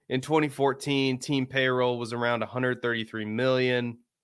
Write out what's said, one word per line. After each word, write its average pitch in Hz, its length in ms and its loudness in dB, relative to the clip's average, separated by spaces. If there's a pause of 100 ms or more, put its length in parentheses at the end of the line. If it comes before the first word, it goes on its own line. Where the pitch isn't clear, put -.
in 131 120 -2
twenty 156 280 2
fourteen, 135 720 0
team 135 260 -2
payroll 127 540 0
was 117 140 -6
around 120 320 0
a - 20 -8
hundred 127 340 -2
thirty-three 113 440 -2
million. 123 720 0 (260)